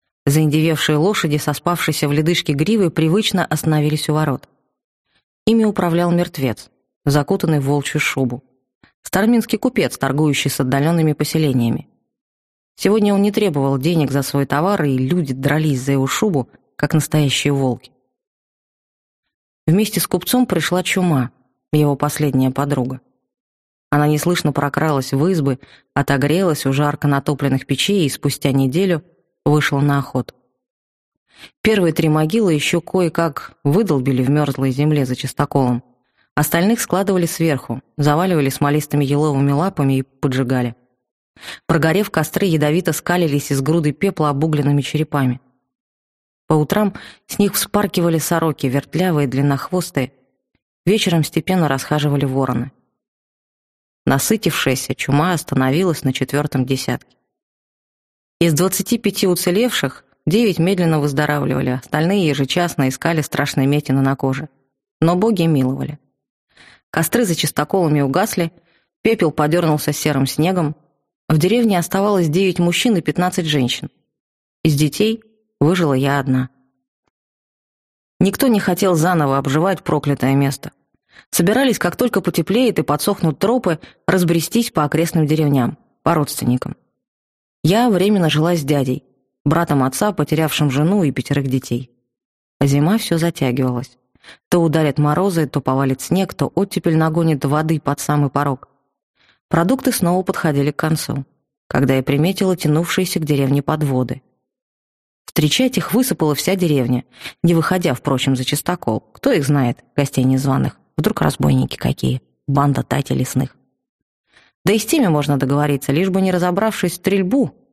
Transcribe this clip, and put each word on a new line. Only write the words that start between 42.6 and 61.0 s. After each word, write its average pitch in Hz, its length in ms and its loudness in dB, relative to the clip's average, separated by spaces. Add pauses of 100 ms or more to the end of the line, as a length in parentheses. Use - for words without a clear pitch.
скалились 156 580 -2
из 135 100 0
груды 151 300 0
пепла 160 380 -2
обугленными 143 520 0
черепами. 135 600 -2 (1080)
По 156 60 0
утрам 196 400 0 (340)
с - 120 -4
них 202 160 2
вспаркивали 170 640 0
сороки, 160 480 -2
вертлявые, 147 600 0
длиннохвостые. 139 840 -2 (720)
Вечером 170 380 2
степенно 165 440 0
расхаживали 143 560 0
вороны. 131 480 -2 (1300)
Насытившаяся - 920 0
чума 156 380 0
остановилась 147 720 0
на 131 100 0
четвертом 139 520 -2
десятке. 127 520 -6 (1200)
Из 170 140 2
двадцати 180 440 -2
пяти 202 300 0
уцелевших 185 800 0 (200)
девять 208 340 2
медленно 170 400 2
выздоравливали, 143 720 -2